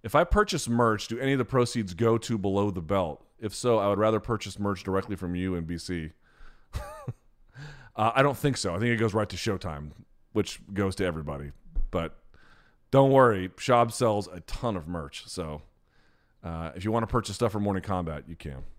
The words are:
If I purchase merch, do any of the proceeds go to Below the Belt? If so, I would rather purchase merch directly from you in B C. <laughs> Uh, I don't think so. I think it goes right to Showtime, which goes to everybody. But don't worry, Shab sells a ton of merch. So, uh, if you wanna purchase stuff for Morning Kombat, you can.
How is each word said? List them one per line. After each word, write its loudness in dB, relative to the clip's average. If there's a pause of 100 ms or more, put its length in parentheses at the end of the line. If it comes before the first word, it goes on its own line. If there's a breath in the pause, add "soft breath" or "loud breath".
If -4
I 6
purchase 2
merch, 2
do -6
any 0
of 2
the 2
proceeds 0
go 4
to -2
Below 0
the -6
Belt? -2 (140)
If -8
so, 4
I 2
would 2
rather 4
purchase -6
merch -2
directly -2
from -6
you -2
in -4
B -6
C. -8 (640 loud breath)
<laughs> -8 (1160 loud breath)
Uh, 2
I 4
don't 2
think 0
so. -4
I -4
think 0
it 2
goes 0
right 0
to -8
Showtime, -6 (420)
which -2 (140)
goes 0
to 0
everybody. -6 (380)
But -4 (720 soft breath)
don't 8
worry, 6
Shab 4
sells 0
a -14
ton -6
of -6
merch. -8
So, -8 (800)
uh, -8
if -10
you -2
wanna 0
purchase -2
stuff 0
for -2
Morning 0
Kombat, -4
you -12
can. -10 (140)